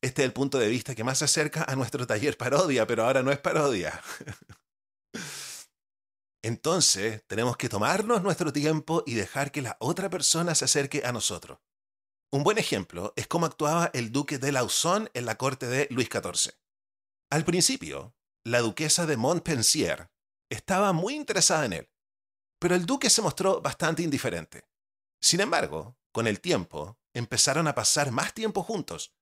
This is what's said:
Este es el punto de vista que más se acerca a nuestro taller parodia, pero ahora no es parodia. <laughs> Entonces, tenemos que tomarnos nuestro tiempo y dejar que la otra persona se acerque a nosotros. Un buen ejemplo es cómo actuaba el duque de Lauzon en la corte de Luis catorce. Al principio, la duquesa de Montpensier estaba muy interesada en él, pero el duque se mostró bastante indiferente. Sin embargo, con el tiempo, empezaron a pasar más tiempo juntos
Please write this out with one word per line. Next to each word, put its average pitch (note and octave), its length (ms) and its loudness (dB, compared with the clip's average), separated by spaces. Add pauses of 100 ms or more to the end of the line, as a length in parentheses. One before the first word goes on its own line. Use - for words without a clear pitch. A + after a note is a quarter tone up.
Este C3 200 -2
es C3+ 60 4
el - 60 -2
punto C3+ 260 0
de G#2+ 100 4
vista B2 240 -2
que A2 100 -6
más C3 140 0
se D3+ 80 0
acerca D#3 380 0
a C3+ 120 -2
nuestro B2 300 -2
taller A#2 320 0
parodia, C3 480 4
pero A2+ 180 2
ahora C3 200 4
no C3+ 80 2
es C#3 80 0
parodia. C3 640 0
<laughs> - 1700 -16 (720)
Entonces, A2+ 840 0
tenemos A#2 300 0
que C3 100 -4
tomarnos F3+ 540 2
nuestro E3+ 320 0
tiempo D3+ 520 0
y A#2 100 -4
dejar C3+ 360 -2
que D3 100 -6
la A#2 180 -8
otra F3 300 -2
persona E3+ 460 0
se C#3+ 100 2
acerque C#3+ 380 0
a B2 80 -2
nosotros. - 480 -6 (720)
Un C#3 120 2
buen G#3+ 160 4
ejemplo F#2+ 580 -2
es A#2 100 -8
cómo E3 200 0
actuaba D#3 460 0
el A#2 180 -4
duque C#3 260 -2
de C3+ 140 -2
Lauzon F3 600 0
en B2 120 -4
la A2 100 -2
corte C3 300 -2
de B2+ 240 0
Luis A#2+ 200 0
catorce. - 440 -2 (800)
Al D3+ 120 2
principio, C3 720 -2 (300)
la A#2+ 140 4
duquesa D3+ 460 0
de D#3 120 0
Montpensier A#2+ 920 0 (380)
estaba F#3+ 440 2
muy F#3+ 220 0
interesada F3 500 2
en G2+ 80 -2
él, - 160 -10 (680)
pero F3+ 160 2
el F3 100 2
duque C4 240 0
se - 120 4
mostró F#3+ 400 0
bastante D#3 400 -2
indiferente. A#2+ 680 -4 (540)
Sin F3 200 4
embargo, G#2+ 560 -2 (140)
con A#2 160 0
el G2+ 120 0
tiempo, F#2+ 600 -4 (140)
empezaron C#3 540 0
a C#3+ 80 0
pasar C3+ 360 0
más A#2+ 220 -2
tiempo G#3+ 300 -4
juntos D3+ 580 -8